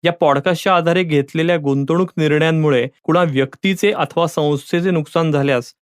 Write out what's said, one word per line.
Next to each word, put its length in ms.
या 100
पॉडकास्टच्या 640
आधारे 260
घेतलेल्या 560
गुंतवणूक 580
निर्णयांमुळे 720
कुणा 200
व्यक्तीचे 720
अथवा 340
संस्थेचे 640
नुकसान 420
झाल्यास 420